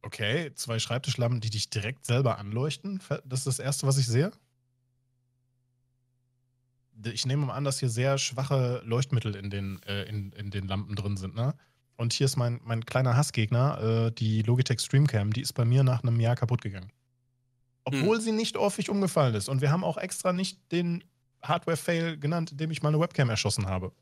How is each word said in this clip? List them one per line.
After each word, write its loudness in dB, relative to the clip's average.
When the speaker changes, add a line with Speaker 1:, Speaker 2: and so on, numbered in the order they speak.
Speaker 1:
Okay, -2
zwei -4
Schreibtischlampen, -2
die -2
dich -4
direkt -6
selber 2
anleuchten. -6
Fe-, -6
das -4
ist -6
das -2
Erste, -2
was 4
ich 2
sehe. 2
D-, -8
ich -4
nehme 0
mal -4
an, -4
dass 0
hier 0
sehr 2
schwache 0
Leuchtmittel 0
in -8
den, -6
äh, -4
in, -6
in -10
den -4
Lampen -4
drin -2
sind, -8
ne? 0
Und 0
hier 2
ist 2
mein, 0
mein -2
kleiner 4
Hassgegner, 2
äh, 0
die 0
Logitech 2
Streamcam, 2
die -2
ist -6
bei 0
mir 4
nach 2
einem 2
Jahr 4
kaputt 0
gegangen. -10
Obwohl 4
Speaker 2:
Hm. -2
Speaker 1:
sie 2
nicht 0
orfig 0
umgefallen 4
ist. -2
Und 0
wir 4
haben 2
auch -2
extra -2
nicht -4
den 0
Hardware-Fail -2
genannt, -2
indem -4
ich -6
mal 2
eine 4
Webcam 2
erschossen 0
habe. -2